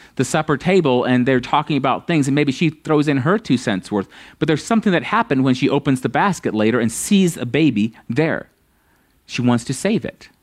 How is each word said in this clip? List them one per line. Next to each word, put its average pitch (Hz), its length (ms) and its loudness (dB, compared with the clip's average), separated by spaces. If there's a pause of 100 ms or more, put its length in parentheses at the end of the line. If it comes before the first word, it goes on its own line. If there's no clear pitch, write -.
(160)
the 135 80 -2
supper 156 320 0
table 156 480 2
and 123 220 2
they're 127 160 2
talking 147 340 -2
about 127 320 -2
things, 147 220 0
and 139 60 0
maybe 147 180 2
she 160 160 0
throws 151 400 0
in 143 80 0
her 156 200 0
two 139 200 -2
cents 98 340 -4
worth. 98 160 -2 (320)
But 147 80 0
there's 151 160 0
something 220 300 0
that 156 100 0
happened 156 400 0
when 131 120 2
she 139 140 0
opens 135 300 0
the - 80 -4
basket 156 460 0
later 110 260 2
and 113 100 0
sees 185 460 0
a - 100 -6
baby 120 480 0 (140)
there. 143 400 -2 (760)
She - 160 -8
wants 120 240 2
to 143 80 -6
save 196 300 -2
it. - 260 -14 (140)